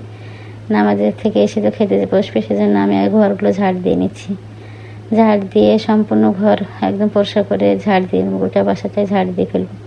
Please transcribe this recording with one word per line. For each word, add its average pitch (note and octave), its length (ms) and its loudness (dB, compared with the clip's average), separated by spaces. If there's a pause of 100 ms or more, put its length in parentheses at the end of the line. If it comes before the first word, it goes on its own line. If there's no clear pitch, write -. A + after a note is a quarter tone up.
(760)
নামাজের G#3 380 2 (100)
থেকে G#3+ 240 0
এসে G#3+ 180 -2
তো G#3+ 120 4
খেতে G3 240 2
যে G3 140 0
বসবে, A3 320 0
সেজন্য G#3 280 2 (100)
আমি G3+ 160 2
আগে G3 180 2
ঘরগুলো G3+ 400 2
ঝাড় F#3+ 260 2
দিয়ে F3 180 2
নিচ্ছি। - 280 -6 (880)
ঝাড় G#3+ 220 4 (120)
দিয়ে G#3 200 4 (160)
সম্পূর্ণ G#3+ 360 2 (160)
ঘর G#3 180 4 (300)
একদম G3 280 0
পরিষ্কার G3+ 340 0
করে G3+ 160 0 (180)
ঝাড় F#3+ 260 2
দিয়ে F#3 140 2
নেবো, F#3+ 180 -2
গোটা F#3+ 260 0
বাসাটাই G3+ 440 -2
ঝাড় F#3 240 0
দিয়ে - 160 0
ফেলবো। F#3 220 -4 (120)